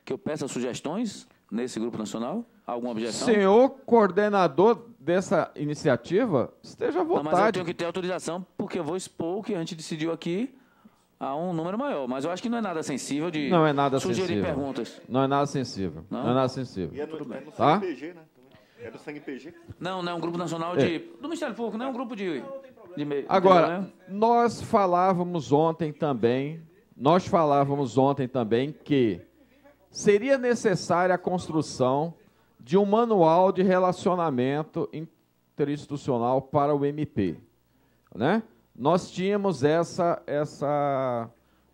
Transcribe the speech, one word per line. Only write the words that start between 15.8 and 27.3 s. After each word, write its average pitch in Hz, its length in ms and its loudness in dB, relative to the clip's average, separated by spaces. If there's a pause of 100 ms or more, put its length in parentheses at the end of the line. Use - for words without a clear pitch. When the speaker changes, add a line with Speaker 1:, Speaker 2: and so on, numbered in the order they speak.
Speaker 1:
Não? 120 140 -6
Speaker 2:
Não 117 80 0
é - 20 2
nada 131 160 2
sensível. 123 480 -8
Speaker 3:
E - 20 -6
é 151 60 -8
no, 156 120 -10
Speaker 1:
Tudo 147 120 -10
bem. 131 80 -10
Speaker 3:
é 135 80 -14
no - 60 -20
Speaker 2:
Tá? 147 280 4
Speaker 3:
C 196 60 -4
N 175 80 -4
P 123 60 -12
G, 160 140 -12
né? 160 80 -20 (600)
É 113 80 -14
do - 80 -16
sangue 147 220 -14
P 143 180 -10
G? 135 160 -18 (240)
Speaker 1:
Não, 180 240 -6
não 175 120 -4
é - 20 -6
um 170 60 -6
grupo 170 160 -4
nacional 165 400 -4
Speaker 2:
É. 139 80 4
Speaker 1:
de, 170 140 -2 (200)
do - 40 -12
Ministério 294 300 -6
Público, 220 240 -6
não 247 100 -6
é - 20 -6
um 262 40 -6
grupo 240 220 -8
de, 175 260 -4 (540)
de 147 80 -6
meio, 143 240 -4
Speaker 2:
Agora, 180 520 6
Speaker 1:
entendeu, - 20 -6
né? 185 100 -10 (160)
Speaker 2:
nós 226 540 2
falávamos 175 880 2
ontem 160 400 2
também, 139 680 -2 (340)
nós 165 320 4
falávamos 143 680 2